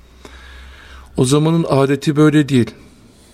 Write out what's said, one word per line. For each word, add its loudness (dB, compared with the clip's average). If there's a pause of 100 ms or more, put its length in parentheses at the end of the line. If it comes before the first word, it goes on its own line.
(1160)
o 0
zamanın 0
adeti -2
böyle 2
değil. 0 (640)